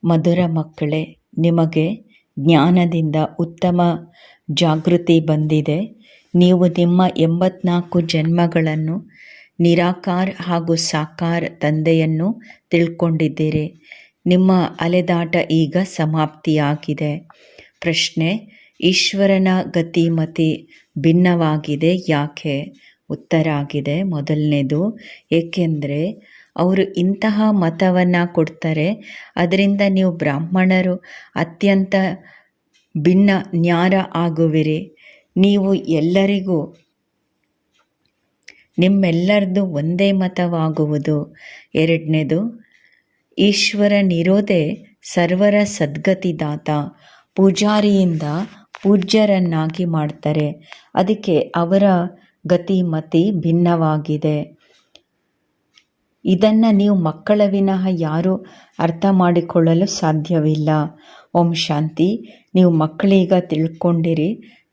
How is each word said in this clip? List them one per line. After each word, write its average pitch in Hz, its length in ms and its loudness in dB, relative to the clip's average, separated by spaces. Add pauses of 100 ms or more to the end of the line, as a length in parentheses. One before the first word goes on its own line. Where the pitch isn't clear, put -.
ಮಧುರ 170 420 2
ಮಕ್ಕಳೇ, 156 720 -6 (200)
ನಿಮಗೆ 165 560 0 (440)
ಜ್ಞಾನದಿಂದ 165 800 2 (220)
ಉತ್ತಮ 175 440 -2 (680)
ಜಾಗೃತಿ 165 720 2
ಬಂದಿದೆ. 151 840 -2 (300)
ನೀವು 180 320 4
ನಿಮ್ಮ 175 360 2 (140)
ಎಂಬತ್ನಾಲ್ಕು 175 840 0
ಜನ್ಮಗಳನ್ನು 165 1080 -2 (500)
ನಿರಾಕಾರ 180 760 0
ಹಾಗೂ 170 380 -2
ಸಾಕಾರ 165 720 -4 (140)
ತಂದೆಯನ್ನು 160 840 0 (300)
ತಿಳ್ಕೊಂಡಿದ್ದೀರಿ. 160 1080 -2 (460)
ನಿಮ್ಮ 185 260 4 (280)
ಅಲೆದಾಟ 170 560 0 (140)
ಈಗ 160 340 0
ಸಮಾಪ್ತಿಯಾಗಿದೆ. 151 1400 -4 (520)
ಪ್ರಶ್ನೆ, 170 680 -4 (320)
ಈಶ್ವರನ 190 680 0 (220)
ಗತಿಮತಿ 165 1080 -2 (180)
ಭಿನ್ನವಾಗಿದೆ 160 1080 2
ಯಾಕೆ? 143 640 -4 (360)
ಉತ್ತರ 160 400 -2
ಆಗಿದೆ, 143 540 -4
ಮೊದಲನೇದು, 151 960 -2 (340)
ಏಕೆಂದ್ರೆ 160 760 -2 (460)
ಅವರು 185 260 0
ಇಂತಹ 202 680 -2
ಮತವನ್ನ 180 680 0 (100)
ಕೊಡ್ತಾರೆ, 160 680 -2 (440)
ಅದರಿಂದ 196 520 0
ನೀವು 190 240 2
ಬ್ರಾಹ್ಮಣರು 180 920 0 (320)
ಅತ್ಯಂತ 190 600 0 (1040)
ಭಿನ್ನ 185 320 4 (240)
ನ್ಯಾರ 175 400 2 (200)
ಆಗುವಿರಿ. 160 760 0 (460)
ನೀವು 196 380 2
ಎಲ್ಲರಿಗೂ, 180 1000 -2 (2000)
ನಿಮ್ಮೆಲ್ಲರದು 190 880 2
ಒಂದೇ 175 460 0
ಮತವಾಗುವುದು. 160 1200 -2 (380)
ಎರಡನೇದು, 156 880 -2 (760)
ಈಶ್ವರನಿರೋದೇ 202 1500 0 (160)
ಸರ್ವರ 185 520 0 (100)
ಸದ್ಗತಿದಾತ. 156 1080 -4 (640)
ಪೂಜಾರಿಯಿಂದ 196 880 2 (600)
ಪೂಜ್ಯರನ್ನಾಗಿ 185 1040 0
ಮಾಡ್ತಾರೆ, 151 640 -2 (440)
ಅದಕ್ಕೆ 190 440 0
ಅವರ 175 440 0 (640)
ಗತಿಮತಿ 175 840 0
ಭಿನ್ನವಾಗಿದೆ. 160 1300 0 (1700)
ಇದನ್ನ 214 480 2
ನೀವು 202 220 2
ಮಕ್ಕಳ 175 520 -2
ವಿನಃ 196 440 0
ಯಾರೂ 170 560 -2 (320)
ಅರ್ಥ 165 320 -2
ಮಾಡಿಕೊಳ್ಳಲು 175 760 2
ಸಾಧ್ಯವಿಲ್ಲ. 156 840 -2 (680)
ಓಂ 170 200 2
ಶಾಂತಿ. 160 920 -4 (100)
ನೀವು 180 160 6
ಮಕ್ಕಳೀಗ 175 720 2
ತಿಳ್ಕೊಂಡಿರಿ, 165 1200 -4 (120)